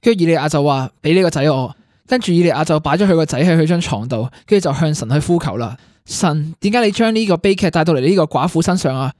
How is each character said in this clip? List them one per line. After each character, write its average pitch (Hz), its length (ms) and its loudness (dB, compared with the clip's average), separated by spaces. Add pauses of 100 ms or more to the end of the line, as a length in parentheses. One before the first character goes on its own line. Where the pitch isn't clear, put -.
跟 233 120 2
住 180 100 0
以 - 20 2
利 165 80 2
亞 151 160 0
就 147 120 0
話： 135 280 0 (120)
「畀 156 140 2
呢 190 60 4
個 175 80 2
仔 151 220 0
我。」 131 240 -4 (320)
跟 247 120 0
住 196 120 -4
以 170 120 4
利 175 60 2
亞 147 160 -2
就 156 140 0
擺 147 180 -2
咗 202 80 2
佢 190 100 4
個 160 100 2
仔 131 160 -4
喺 170 160 4
佢 156 100 2
張 170 120 0
床 117 280 -4
度， 123 200 -4 (200)
跟 208 120 4
住 151 100 -2
就 139 80 -2
向 151 180 0
神 120 140 -8
去 143 100 2
呼 170 180 0
求 135 200 -4
啦。 117 200 -8 (280)
「神， 160 540 -2
點 208 140 -2
解 240 120 2
你 208 60 2
將 226 220 0
呢 220 140 0
個 180 100 2
悲 190 180 2
劇 185 140 0
帶 160 160 0
到 175 80 2
嚟 131 80 0
呢 165 140 2
個 180 80 2
寡 151 240 -2
婦 165 140 -2
身 185 160 0
上 131 200 -2
啊？」 135 220 -4